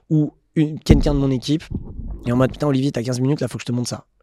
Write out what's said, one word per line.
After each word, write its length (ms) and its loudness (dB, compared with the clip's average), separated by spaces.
Ou 240 2
une, 240 0
quelqu'un 340 4
de 60 2
mon 100 2
équipe 360 -2
est 60 0
en 60 2
mode, 120 4
putain, 180 -4
Olivier, 220 2
t'as 140 -2
quinze 160 -2
minutes, 220 0
là, 80 -2
faut 80 -10
que 60 -10
je 20 -12
te 80 -4
montre 160 -2
ça. 180 -10